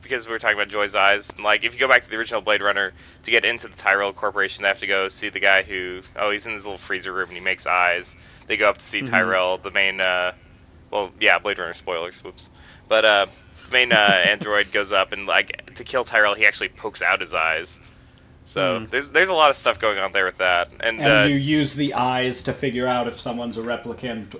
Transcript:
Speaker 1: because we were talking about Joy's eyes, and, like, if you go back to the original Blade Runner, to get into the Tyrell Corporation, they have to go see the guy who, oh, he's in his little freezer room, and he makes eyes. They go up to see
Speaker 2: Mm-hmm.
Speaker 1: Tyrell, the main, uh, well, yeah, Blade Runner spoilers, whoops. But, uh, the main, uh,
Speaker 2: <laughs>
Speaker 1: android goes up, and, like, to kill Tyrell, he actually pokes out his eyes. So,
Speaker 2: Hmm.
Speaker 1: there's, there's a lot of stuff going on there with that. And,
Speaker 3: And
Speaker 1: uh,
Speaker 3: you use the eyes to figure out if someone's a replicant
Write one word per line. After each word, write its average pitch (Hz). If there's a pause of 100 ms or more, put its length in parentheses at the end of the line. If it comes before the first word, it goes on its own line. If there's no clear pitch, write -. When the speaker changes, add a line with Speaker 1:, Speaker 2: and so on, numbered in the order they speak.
Speaker 1:
because 120
we 113
were 110
talking 107
about 101
Joy's 104
eyes, 101
and, 104
like, 104
if 117
you 120
go 131
back 123
to -
the 107
original 113
Blade 101
Runner, 98 (300)
to 113
get 117
into 117
the -
Tyrell 101
Corporation, 98
they 101
have 98
to 101
go 95
see 104
the 95
guy 95
who, 92 (160)
oh, 104
he's 101
in 113
his 101
little 101
freezer 92
room, 90
and 90
he 90
makes 92
eyes. 87 (320)
They 113
go 104
up 101
to -
see -
Speaker 2:
Mm-hmm. 135
Speaker 1:
Tyrell, 92
the 95
main, 95
uh, 90 (580)
well, 98
yeah, 98
Blade 101
Runner 85
spoilers, 87
whoops. - (380)
But, 110
uh, 101 (400)
the -
main, 123
uh, -
Speaker 2:
<laughs> 101
Speaker 1:
android 104
goes 101
up, 95
and, 101
like, 98
to 123
kill 123
Tyrell, 104
he 107
actually 101
pokes -
out 90
his 85
eyes. 82 (640)
So, 92
Speaker 2:
Hmm. 110
Speaker 1:
there's, 139
there's 170
a 185
lot 156
of 135
stuff 113
going 104
on 95
there 95
with 92
that. 90 (100)
And, 113
Speaker 3:
And 147
Speaker 1:
uh, 107
Speaker 3:
you 143
use 139
the 143
eyes 127
to 135
figure 123
out 123
if 113
someone's 117
a 113
replicant 117